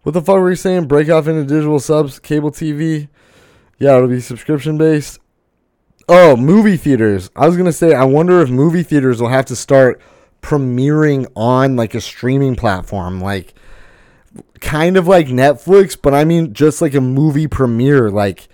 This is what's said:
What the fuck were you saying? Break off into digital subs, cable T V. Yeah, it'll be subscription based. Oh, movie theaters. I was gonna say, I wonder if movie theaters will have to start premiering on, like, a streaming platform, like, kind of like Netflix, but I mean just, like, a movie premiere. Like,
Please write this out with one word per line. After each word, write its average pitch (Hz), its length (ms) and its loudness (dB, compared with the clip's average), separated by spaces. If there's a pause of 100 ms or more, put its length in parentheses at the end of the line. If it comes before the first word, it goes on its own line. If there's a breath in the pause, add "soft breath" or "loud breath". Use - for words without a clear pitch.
What 147 100 -6
the 170 100 -2
fuck 196 140 2
were 185 120 2
you 180 80 -2
saying? 180 320 -4
Break 147 220 2
off 160 180 2
into 160 160 -2
digital 151 340 -2
subs, 151 400 -2
cable 151 320 -4
T 156 220 -8
V. 151 360 -6 (680 soft breath)
Yeah, 139 200 4
it'll 127 120 2
be 123 120 -4
subscription 147 580 -6
based. 156 420 -2 (880)
Oh, 175 280 6
movie 185 420 2
theaters. 107 580 -2
I 139 100 0
was 175 120 0
gonna 180 120 0
say, 165 220 2
I 131 120 2
wonder 170 360 2
if 143 80 2
movie 156 340 0
theaters 131 380 0
will 117 80 -2
have 131 160 0
to 123 100 -12
start 131 460 2 (400 soft breath)
premiering 139 840 -2 (100)
on, 127 400 0
like, 117 180 -4
a 117 60 -6
streaming 131 560 -4
platform, 92 640 -6
like, 95 320 -8 (1080 soft breath)
kind 165 340 -2
of 180 100 0
like 180 200 4
Netflix, 143 760 2
but 139 140 0
I 147 100 2
mean 165 300 -2
just, 147 260 0
like, 147 140 -2
a 139 80 2
movie 143 440 0
premiere. 123 640 0
Like, 101 440 -6